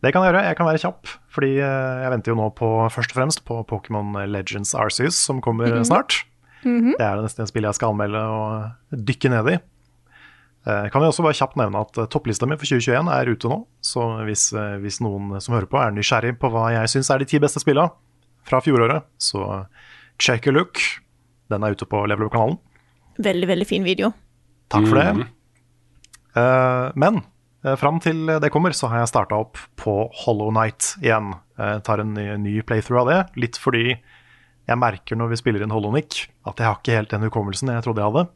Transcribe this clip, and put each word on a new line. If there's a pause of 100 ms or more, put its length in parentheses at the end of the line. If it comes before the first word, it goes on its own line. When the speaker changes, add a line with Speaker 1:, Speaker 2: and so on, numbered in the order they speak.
Speaker 1:
Det
kan
jeg
gjøre.
Jeg
kan
være
kjapp, (220)
fordi, (120)
eh,
jeg
venter
jo
nå
på, (260)
først
og
fremst
på
Pokémon (180)
Legends
Arceus,
som
kommer,
Speaker 2:
Mhm.
Speaker 1:
snart. (380)
Speaker 2:
Mhm.
Speaker 1:
Det
er
det
neste
spillet
jeg
skal
anmelde
og (340)
dykke
ned
i. (1080)
Eh,
kan
vi
også
bare
kjapt
nevne
at,
eh,
topplista
mi
for
tjue
tjueén
er
ute
nå, (160)
så
hvis,
eh,
hvis
noen
som
hører
på
er
nysgjerrig
på
hva
jeg
synes
er
de
ti
beste
spillene (520)
fra
fjoråret, (160)
så (500)
check
a
look. (680)
Den
er
ute
på
Level
Up-kanalen. (600)
Speaker 2:
Veldig,
veldig
fin
video. (560)
Speaker 1:
Takk
for
det.
Speaker 3:
Mhm. (1080)
Speaker 1:
Eh,
men, (420)
eh,
fram
til
det
kommer,
så
har
jeg
startet
opp (200)
på (160)
Hollow
Knight
igjen. (240)
Jeg
tar
en
ny,
ny
playthrough
av
det,
litt
fordi (680)
jeg
merker
når
vi
spiller
inn
Hollow
Knight (200)
at
jeg
har
ikke
helt
den
hukommelsen
jeg
trodde
jeg
hadde.